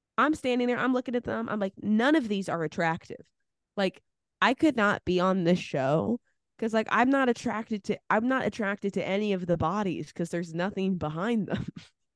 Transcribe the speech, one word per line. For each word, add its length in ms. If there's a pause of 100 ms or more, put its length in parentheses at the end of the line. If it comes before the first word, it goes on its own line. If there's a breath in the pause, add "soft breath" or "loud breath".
(180)
I'm 160
standing 320
there, 120
I'm 140
looking 240
at 80
them, 240
I'm 120
like, 200
"None 360
of 120
these 200
are 160
attractive." 600 (520)
Like, 260 (380)
I 140
could 220
not 280
be 160
on 240
this 160
show 580 (400)
'cause, 160
like, 160
I'm 200
not 180
attracted 560
to, 160 (100)
I'm 160
not 200
attracted 480
to 120
any 260
of 140
the 100
bodies 560
'cause 180
there's 240
nothing 440
behind 480
them. 200 (100)
<laughs> 160 (240)